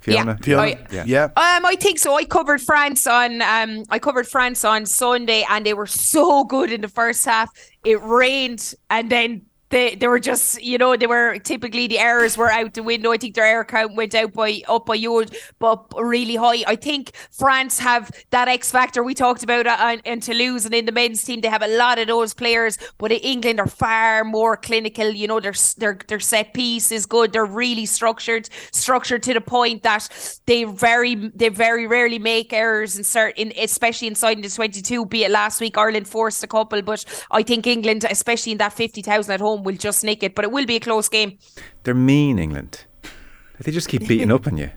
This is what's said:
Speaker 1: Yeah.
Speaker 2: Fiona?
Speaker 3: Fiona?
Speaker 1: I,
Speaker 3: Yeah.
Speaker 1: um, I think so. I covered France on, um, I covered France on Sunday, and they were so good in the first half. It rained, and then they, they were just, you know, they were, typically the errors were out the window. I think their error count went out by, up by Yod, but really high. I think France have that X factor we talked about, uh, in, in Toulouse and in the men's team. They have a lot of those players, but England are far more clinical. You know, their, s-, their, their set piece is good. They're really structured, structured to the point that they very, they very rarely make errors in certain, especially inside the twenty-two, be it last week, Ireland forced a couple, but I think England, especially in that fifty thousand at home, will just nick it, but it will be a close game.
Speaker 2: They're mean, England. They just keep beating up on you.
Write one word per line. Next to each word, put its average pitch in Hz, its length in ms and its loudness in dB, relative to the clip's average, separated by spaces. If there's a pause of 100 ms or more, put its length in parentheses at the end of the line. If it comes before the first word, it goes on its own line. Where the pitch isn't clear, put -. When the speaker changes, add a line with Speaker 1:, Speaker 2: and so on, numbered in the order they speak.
Speaker 1:
Yeah. 110 100 2
Speaker 2:
Fiona? 110 260 0
Speaker 3:
Fiona? 143 200 4
Speaker 1:
I, 107 160 0 (280)
Speaker 3:
Yeah. 135 180 4
Speaker 1:
um, 349 400 4
I 359 160 4
think 381 180 2
so. 285 160 2
I 302 120 2
covered 294 340 2
France 285 460 2
on, 240 340 2
um, 220 480 0
I 226 100 -2
covered 247 300 -2
France 247 380 0
on 214 180 2
Sunday, 240 640 0
and 214 160 0
they 214 80 2
were 208 140 -4
so 294 580 4
good 262 260 0
in 226 120 -4
the 214 60 -8
first 233 360 0
half. 220 240 2 (380)
It 214 160 4
rained, 254 720 0 (160)
and 226 200 0
then 233 300 0 (300)
they, 247 260 2
they 240 120 0
were 247 100 4
just, - 440 -2
you 240 160 -2
know, 254 180 4
they 233 100 0
were, 233 340 2
typically 240 480 -4
the 214 100 0
errors 226 400 2
were 226 120 4
out 220 220 0
the 226 100 -10
window. 233 300 0
I 226 60 0
think 220 160 -8
their 226 100 2
error 220 220 2
count 220 300 -2
went 220 180 -4
out 220 180 0
by, 214 340 -2
up 220 200 0
by 226 80 0
Yod, 226 420 0 (220)
but 226 260 2 (100)
really 233 420 -2
high. 233 300 2
I 220 80 0
think 277 380 -6 (180)
France 269 480 0
have 240 320 0 (200)
that 247 180 2
X 247 220 0
factor 254 320 2
we 254 100 -2
talked 247 300 0
about, 240 240 0
uh, 233 100 2 (160)
in, 226 80 -4 (100)
in 233 100 -4
Toulouse 240 440 -2
and 220 100 -6
in 233 120 2
the 226 60 -4
men's 233 300 0
team. 233 200 -6
They 220 80 0
have 220 100 0
a 214 160 -2
lot 240 220 4
of 226 80 -2
those 226 260 0
players, 233 460 0 (180)
but 220 160 0
England 233 480 0
are 196 60 0
far 226 580 0
more 220 320 0
clinical. 220 540 -2
You 208 180 -6
know, 220 100 0
their, 196 140 -4
s-, - 220 0
their, 208 240 -4 (100)
their 214 120 -6
set 214 340 -2
piece 240 360 -2
is 220 140 -4
good. 226 300 2
They're 220 100 2
really 226 400 -4
structured, 226 640 -2 (240)
structured 247 520 0
to 254 100 -2
the 226 80 0
point 240 400 0
that 220 260 0 (380)
they 233 180 2
very, 240 500 2
they 220 360 -2
very 226 360 0
rarely 233 320 2
make 226 360 -2
errors 214 420 0
in 202 80 -10
certain, 220 560 -2
especially 226 480 -2
inside 214 340 -2
the 202 60 -10
twenty-two, 220 560 -4
be 214 200 0
it 190 60 2
last 208 300 0
week, 226 160 -4
Ireland 214 320 0
forced 220 340 -2
a - 40 -10
couple, 220 340 -2
but 202 240 -6 (260)
I 220 120 2
think 226 240 -2
England, 220 420 0
especially 226 440 -2
in 214 60 -6
that 208 140 0
fifty 220 300 -6
thousand 208 320 0
at 190 60 -4
home, 214 180 0
will 196 160 -4
just 202 300 -2
nick 214 180 -2
it, 190 140 -4
but 208 80 0
it 208 80 -2
will 277 140 0
be 233 100 0
a 214 40 0
close 220 280 -2
game. 214 280 0 (460)
Speaker 2:
They're 123 100 -2
mean, 135 460 4
England. 76 460 -6 (760)
They 156 140 -6
just 165 160 -4
keep 107 180 -2
beating 113 240 2
up 127 160 2
on 101 100 -2
you. 71 200 -6